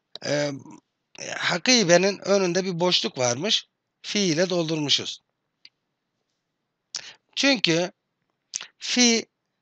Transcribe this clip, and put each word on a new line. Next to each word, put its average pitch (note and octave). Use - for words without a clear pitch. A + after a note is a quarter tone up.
e, D3
hakibenin F3+
önünde F#3+
bir F3
boşluk F3+
varmış. B2+
Fi -
ile F3
doldurmuşuz. D#3
Çünkü F#3+
fi A#3+